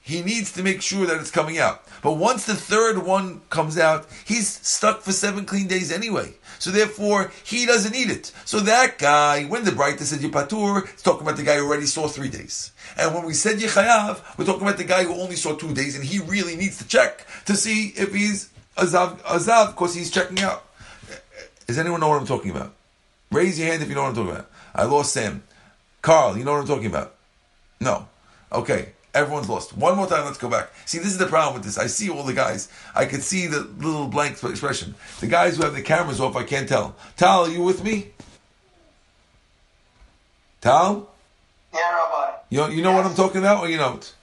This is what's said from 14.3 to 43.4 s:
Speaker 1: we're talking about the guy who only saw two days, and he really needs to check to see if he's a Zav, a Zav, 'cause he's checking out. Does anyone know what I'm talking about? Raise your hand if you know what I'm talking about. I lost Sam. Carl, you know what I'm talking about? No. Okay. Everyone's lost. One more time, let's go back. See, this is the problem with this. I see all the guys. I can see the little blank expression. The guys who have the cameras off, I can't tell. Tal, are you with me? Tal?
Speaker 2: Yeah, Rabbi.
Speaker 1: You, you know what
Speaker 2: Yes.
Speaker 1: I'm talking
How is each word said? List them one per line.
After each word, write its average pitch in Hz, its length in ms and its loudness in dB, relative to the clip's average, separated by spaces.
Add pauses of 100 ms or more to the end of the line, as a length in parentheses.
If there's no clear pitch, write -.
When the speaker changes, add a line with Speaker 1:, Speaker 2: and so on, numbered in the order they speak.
Speaker 1:
we're - 60 -2
talking 190 180 0
about 196 160 0
the 175 60 -6
guy 185 180 4
who 170 120 0
only 180 200 -6
saw 151 220 -4
two 156 180 -8
days, 135 220 -4
and 139 80 -8
he 185 160 -2
really 170 340 -4
needs 190 240 -4
to - 80 -14
check - 400 2 (200)
to 196 100 2
see 220 400 0
if 196 180 -4
he's 202 340 -2 (280)
a - 80 4
Zav, 175 360 2
a - 200 -2
Zav, 220 340 4
'cause 175 200 -2
he's 170 160 -6
checking 185 300 0
out. - 240 -4 (1040)
Does 120 120 -2
anyone 165 220 -2
know 156 80 2
what 147 120 4
I'm 113 60 -6
talking 101 260 -4
about? 67 200 -8 (600)
Raise 170 260 2
your 165 100 -2
hand 165 140 -2
if 143 60 -6
you 139 80 -6
know 139 60 0
what 135 80 0
I'm 117 40 -6
talking 104 160 -2
about. - 200 -10 (240)
I - 100 2
lost 147 280 2
Sam. 110 300 -4 (580)
Carl, 135 380 6
you 127 60 -6
know 143 80 0
what 147 80 2
I'm 135 60 -6
talking 117 200 -2
about? 78 280 -6 (680)
No. - 280 -2 (440)
Okay. - 380 -2 (240)
Everyone's 143 320 0
lost. 95 300 -6
One 160 180 4
more 196 120 0
time, 156 180 0
let's 139 140 -8
go 123 100 -6
back. 110 220 -2 (160)
See, 160 100 -6
this 175 120 -6
is 185 100 -4
the 185 80 2
problem 151 260 2
with 120 120 -10
this. 104 120 -6
I 107 100 -2
see 202 220 -4
all 143 140 -6
the 131 100 -4
guys. 123 360 -2 (260)
I 170 100 2
can 135 160 -4
see 185 260 -2
the 151 140 -2
little 147 480 -6
blank 143 340 -2
expression. 127 520 -6 (260)
The - 60 -4
guys 175 320 2
who 160 60 2
have 147 100 -2
the 135 80 -8
cameras 156 360 0
off, 131 160 -2
I 120 100 -4
can't 139 220 -4
tell. 107 300 0 (220)
Tal, 180 260 6
are 170 60 0
you 170 120 -2
with 180 220 0
me? 208 280 -4 (2500)
Tal? 180 480 4 (640)
Speaker 2:
Yeah, 165 60 -2 (140)
Rabbi. 165 420 -2 (120)
Speaker 1:
You, 147 200 0
you 160 140 -2
know 185 100 4
what 190 120 4
Speaker 2:
Yes. 185 60 0
Speaker 1:
I'm 160 60 -8
talking 190 260 2